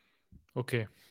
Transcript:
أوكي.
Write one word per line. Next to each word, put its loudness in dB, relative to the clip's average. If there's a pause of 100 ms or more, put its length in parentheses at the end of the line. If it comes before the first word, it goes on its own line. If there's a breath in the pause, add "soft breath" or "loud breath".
(560)
أوكي. 0 (240)